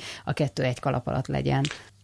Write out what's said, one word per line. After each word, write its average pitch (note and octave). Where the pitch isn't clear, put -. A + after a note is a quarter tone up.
a C#3+
kettő C#3
egy B2+
kalap C3
alatt C3
legyen. C#3